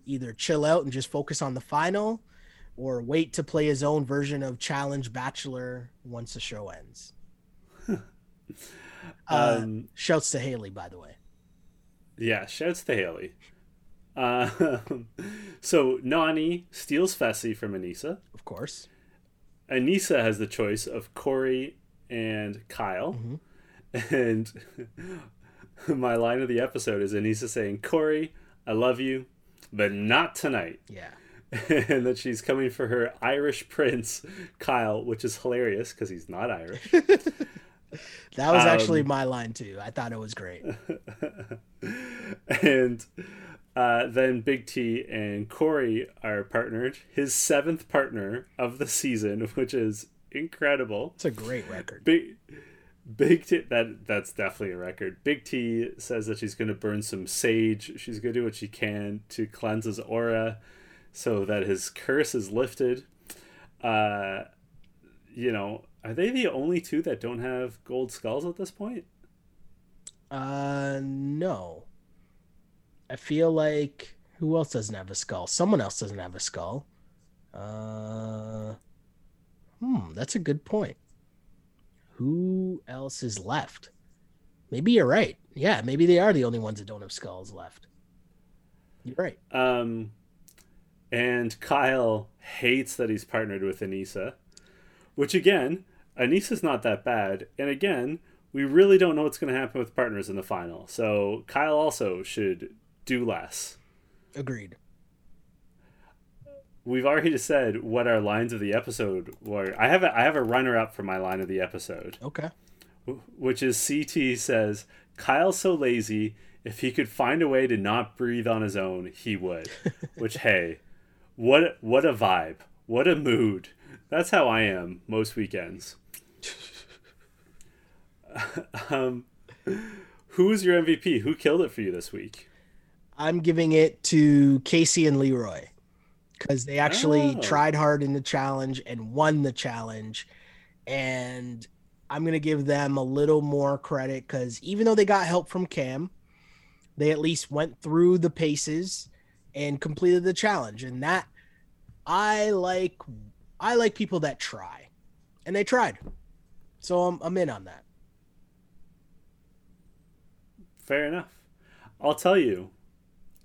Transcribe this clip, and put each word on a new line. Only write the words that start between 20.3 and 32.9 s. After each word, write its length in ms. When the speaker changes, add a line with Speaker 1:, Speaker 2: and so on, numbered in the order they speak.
Speaker 2:
the 100
choice 380
of 300
Corey 640
and 580
Kyle. 460
Speaker 1:
Mm-hmm. 1000
Speaker 2:
And 360
<laughs> 120
my 160
line 260
of 60
the 120
episode 420
is 120
Aneesa 340
saying, 320
"Corey, 540
I 60
love 260
you, 260
but 180
not 440
tonight." 540
Speaker 1:
Yeah. 220
Speaker 2:
<laughs> 180
And 360
that 120
she's 240
coming 280
for 180
her 340